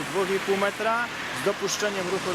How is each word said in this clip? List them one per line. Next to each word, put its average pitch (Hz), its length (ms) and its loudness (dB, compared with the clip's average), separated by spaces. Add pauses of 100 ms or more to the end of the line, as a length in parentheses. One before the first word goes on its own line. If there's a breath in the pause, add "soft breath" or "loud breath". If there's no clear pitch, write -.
dwóch 180 260 2
i 190 100 2
pół 196 120 4
metra 208 380 2 (460)
z 143 80 0
dopuszczeniem 202 640 0
ruchu 190 220 -2